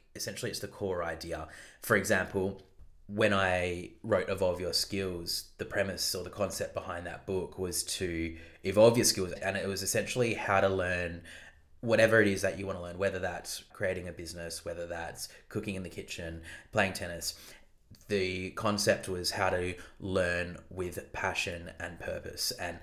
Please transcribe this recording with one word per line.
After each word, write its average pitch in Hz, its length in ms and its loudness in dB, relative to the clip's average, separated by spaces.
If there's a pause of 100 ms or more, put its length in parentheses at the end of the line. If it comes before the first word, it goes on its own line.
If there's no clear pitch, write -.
(140)
Essentially, 104 360 -6
it's 95 100 -6
the 101 80 -6
core 92 340 -2
idea. 80 460 -6 (320)
For 113 160 4
example, 98 640 2 (440)
when 101 260 4
I 90 600 2 (100)
wrote 101 260 4
Evolve 92 320 2
Your 87 140 0
Skills, 90 720 -2 (100)
the - 80 -6
premise 95 500 0
or 92 80 -4
the 87 80 -8
concept 95 440 -2
behind 87 320 -6
that - 200 -10
book 92 320 -2
was 90 260 -2
to 82 520 -2 (260)
evolve 110 360 8
your 110 60 6
skills. 90 280 2
And 98 240 -2
it 92 100 -2
was 98 160 -2
essentially 110 520 2
how 98 260 4
to 98 80 8
learn 90 540 0 (580)
whatever 113 400 8
it 104 80 8
is 95 140 0
that 92 160 0
you 98 80 -6
want 92 120 -4
to 87 40 -8
learn, 87 160 -8
whether 95 200 0
that's 87 540 -6
creating 92 340 -2
a 87 60 -6
business, 85 540 -10
whether 85 200 -6
that's 85 420 -8 (200)
cooking 98 280 -4
in 92 60 -6
the 87 60 -8
kitchen, 82 540 -10 (300)
playing 98 200 4
tennis. 85 420 -6 (760)
The 92 420 0
concept 104 580 2
was 90 220 -2
how 95 200 2
to 90 240 0 (260)
learn 87 580 0 (120)
with 90 420 -8
passion 90 640 -4
and 87 220 -8
purpose. - 520 -6
And 87 300 -6